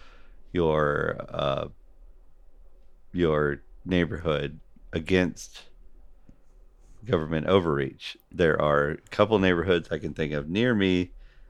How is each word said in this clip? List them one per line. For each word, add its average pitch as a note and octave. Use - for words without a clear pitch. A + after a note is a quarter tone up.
your, D#2
uh, D2+
your D2+
neighborhood D#2
against F2+
government D#2+
overreach. D#2
There E2
are D2
a D#2
couple G#2
neighborhoods F2+
I D#2+
can D2+
think D#2
of D2
near A2+
me F2+